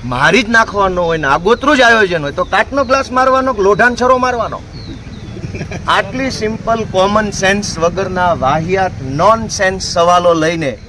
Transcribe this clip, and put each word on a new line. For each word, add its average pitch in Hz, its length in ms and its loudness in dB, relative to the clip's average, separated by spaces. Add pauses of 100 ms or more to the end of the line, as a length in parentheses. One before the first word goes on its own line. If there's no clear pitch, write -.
મારી 147 380 2
જ 208 60 -6
નાખવાનો 196 540 2
હોય 165 140 0
ને 151 100 -2
આગોતરું 233 500 2
જ 254 40 4
આયોજન 214 400 4
હોય 143 100 -4
તો 175 120 -2
કાચનો 226 400 0
ગ્લાસ 262 280 0
મારવાનો 262 420 2
કે 208 80 -2
લોઢાને 208 340 4
છરો 254 220 4
મારવાનો? 240 440 -2 (1300)
આટલી 208 440 -2
સિમ્પલ 220 600 -4
કોમન 202 380 2
સેન્સ 196 500 -2
વગરના 180 540 0
વાહિયાત 160 580 0 (100)
નોનસેન્સ 190 840 0
સવાલો 175 500 2
લઈને 160 440 -2 (120)